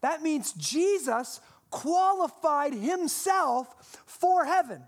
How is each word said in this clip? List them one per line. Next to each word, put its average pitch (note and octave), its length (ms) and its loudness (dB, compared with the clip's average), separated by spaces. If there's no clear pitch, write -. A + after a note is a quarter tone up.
That D4+ 200 -2
means D4+ 320 -2
Jesus C4 840 -2
qualified D#4+ 1040 0
himself D4+ 1300 -2
for F4+ 400 2
heaven. C4+ 420 0